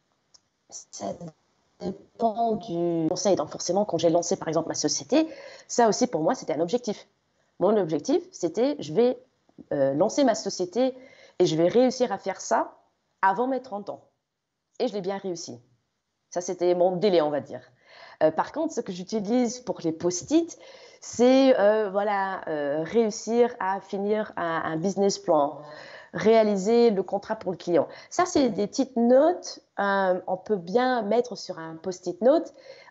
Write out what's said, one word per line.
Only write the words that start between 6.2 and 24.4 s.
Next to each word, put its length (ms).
moi, 120
c'était 200
un 60
objectif. 460
Mon 160
objectif, 460
c'était, 480
je 120
vais, 260
euh, 220
lancer 300
ma 100
société 600
et 80
je 100
vais 120
réussir 440
à 60
faire 220
ça 360
avant 240
mes 160
trente 260
ans. 160
Et 80
je 40
l'ai 80
bien 180
réussi. 420
Ça, 100
c'était 340
mon 220
délai, 260
on 80
va 100
dire. 200
Euh, 80
par 220
contre, 200
ce 80
que 120
j'utilise 640
pour 240
les 100
post-it, 640
c'est, 580
euh, 320
voilà, 580
euh, 340
réussir 800
à 200
finir 560
un, 280